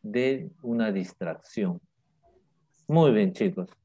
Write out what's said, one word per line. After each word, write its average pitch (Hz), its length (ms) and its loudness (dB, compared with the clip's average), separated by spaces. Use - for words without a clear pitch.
de 127 480 -4
una 117 300 -2
distracción. 92 880 -6
Muy 156 240 6
bien, 104 220 4
chicos. 92 340 -2